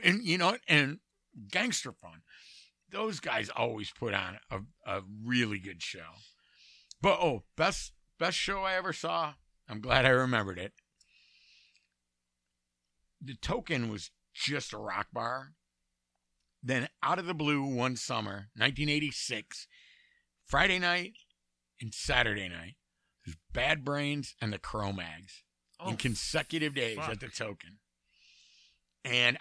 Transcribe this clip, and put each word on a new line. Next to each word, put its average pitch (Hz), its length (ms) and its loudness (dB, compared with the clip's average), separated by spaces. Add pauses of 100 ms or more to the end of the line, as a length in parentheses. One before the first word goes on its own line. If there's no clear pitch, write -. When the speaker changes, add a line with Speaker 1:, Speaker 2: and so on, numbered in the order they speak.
Speaker 1:
and 185 200 6
you 180 140 2
know, 180 200 4 (100)
and 151 320 4 (520)
Gangster 185 420 -2
Fun. 82 300 -20 (680)
Those 214 320 -4
guys 220 340 -2
always 110 360 0
put 113 220 -4
on 98 260 -2 (120)
a, 98 80 -4 (260)
a 95 160 -4 (220)
really 113 360 2
good 92 240 -12
show. 87 200 -8 (1000)
But, 180 200 6
oh, 139 220 2 (120)
best, - 380 0 (260)
best 170 180 0
show 196 260 0
I 190 100 0
ever 185 180 0
saw. 165 440 -2 (340)
I'm 107 100 -6
glad 127 260 6
I 131 40 10
remembered 120 480 4
it. 95 160 -8 (2500)
The 131 140 -10
Token 151 540 -2
was 107 220 -8 (220)
just - 400 -4
a 110 40 -8
rock 104 360 -4
bar. 127 400 -4 (1080)
Then 127 280 0 (120)
out 175 180 2
of 175 60 -4
the 180 80 -2
blue 147 300 2
one 127 320 0
summer, 104 600 -4
nineteen 135 340 2
eighty-six, 139 800 -4 (800)
Friday 185 340 4
night 180 340 0 (680)
and 113 120 -8
Saturday 113 540 2
night, 87 280 -10 (500)
there's 85 120 -10 (140)
Bad 139 320 2
Brains 143 580 -2
and 107 120 -2
the 98 60 -6
Cro-Mags 95 840 -6 (360)
Speaker 2:
Oh, 180 100 -8
Speaker 1:
in 113 80 -4
consecutive 151 760 -2
days 117 240 -2
Speaker 2:
fuck. 151 120 -4
Speaker 1:
at 110 100 -6
the 131 80 -10
Token. 101 520 -10 (1200)
And 123 380 4